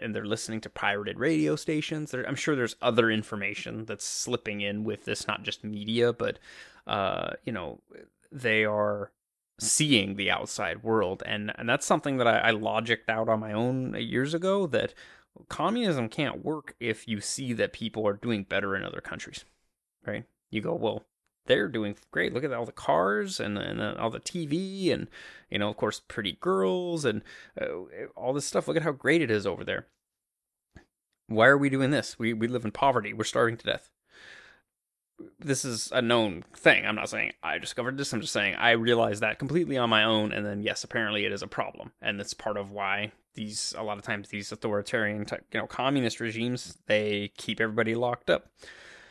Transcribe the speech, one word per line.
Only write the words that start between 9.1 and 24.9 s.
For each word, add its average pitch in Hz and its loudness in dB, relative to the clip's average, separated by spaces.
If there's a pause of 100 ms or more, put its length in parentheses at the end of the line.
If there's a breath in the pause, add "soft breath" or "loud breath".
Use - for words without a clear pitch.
seeing 110 4
the 95 2
outside - -2
world. 104 2
And, 107 -4
and 117 -4
that's 127 2
something 147 2
that 123 2
I, 110 8
I 117 6
logicked 110 0
out 113 2
on 110 4
my 107 -6
own 123 0
years 120 -2
ago, 190 2
that 120 0 (540 loud breath)
communism 175 0
can't 123 -4
work 151 -4
if 113 -4
you 107 -2
see 127 -4
that 110 0
people 110 -4
are 101 -8
doing 110 -2
better 98 -2
in 95 -2
other 90 -8
countries, - -12 (600)
right? 107 -6 (260)
You 110 -2
go, 110 -2
"Well, 110 -2 (420)
they're 180 6
doing 107 -4 (160)
great. - 0
Look 123 -2
at 139 -4
all 117 -4
the - -10
cars 185 2
and, 104 -2
and, 98 -4
uh, 107 -2
all 113 -2
the 117 -6
T 170 -6
V 185 0